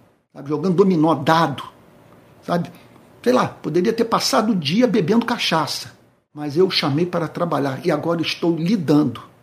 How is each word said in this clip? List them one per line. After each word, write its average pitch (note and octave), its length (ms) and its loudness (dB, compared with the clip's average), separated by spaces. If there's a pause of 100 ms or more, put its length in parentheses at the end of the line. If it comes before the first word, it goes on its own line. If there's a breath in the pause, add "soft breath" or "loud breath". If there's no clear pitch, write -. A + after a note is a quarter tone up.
(340)
sabe? C#3+ 160 -12
Jogando D3+ 260 -2
dominó, E3 380 4
dado, D3 500 2 (800)
sabe? F3 300 -4 (540 loud breath)
Sei A#3+ 80 2
lá, A3 140 2
poderia F3 440 -2
ter A3+ 140 0
passado G#3+ 460 0
o G#3+ 40 0
dia F3+ 300 0
bebendo G#3+ 400 2
cachaça, - 720 -4 (340)
mas D3 240 -10
eu F#3 140 4
chamei E3 380 0
para E3+ 200 -2
trabalhar C#3+ 560 -4
e E3+ 60 -2
agora E3 320 -2
estou E3+ 340 -2
lhe E3+ 220 0
dando D3 420 2 (240)